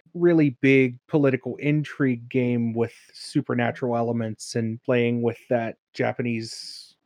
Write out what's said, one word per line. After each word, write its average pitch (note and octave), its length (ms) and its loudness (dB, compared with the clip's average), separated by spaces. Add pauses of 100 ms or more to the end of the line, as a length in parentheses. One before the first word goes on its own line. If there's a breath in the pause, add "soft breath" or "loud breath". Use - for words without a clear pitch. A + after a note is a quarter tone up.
(140)
really E3 480 4
big C3 360 6 (100)
political C3 500 0
intrigue C#3 720 -2
game A#2+ 440 0
with A2+ 200 -2 (200)
supernatural B2 840 -4
elements A#2 600 -4
and A2+ 280 -4
playing A#2+ 380 2
with A#2 160 -2 (120)
that A#2 260 -2 (180)
Japanese, A#2 1040 -6 (100)